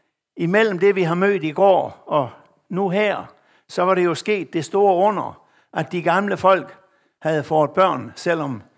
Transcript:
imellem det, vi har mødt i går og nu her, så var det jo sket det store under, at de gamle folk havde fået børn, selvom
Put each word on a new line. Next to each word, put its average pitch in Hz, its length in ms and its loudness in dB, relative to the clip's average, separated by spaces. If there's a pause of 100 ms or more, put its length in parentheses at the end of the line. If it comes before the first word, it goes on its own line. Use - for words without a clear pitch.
(360)
imellem 196 420 2
det, 196 160 4
vi 185 80 0
har 165 120 0
mødt 185 300 0
i 156 60 -2
går 156 560 2
og 135 240 -2 (380)
nu 190 200 -4
her, 202 360 -2 (440)
så - 140 -4
var 185 120 2
det 180 100 2
jo 170 100 2
sket 190 380 -4
det 160 120 -4
store 196 320 2
under, 196 500 -2 (260)
at 165 200 -6
de 175 100 -4
gamle 185 340 0
folk 185 420 0 (420)
havde 156 240 -2
fået 156 260 0
børn, 143 460 0
selvom 143 460 -4 (160)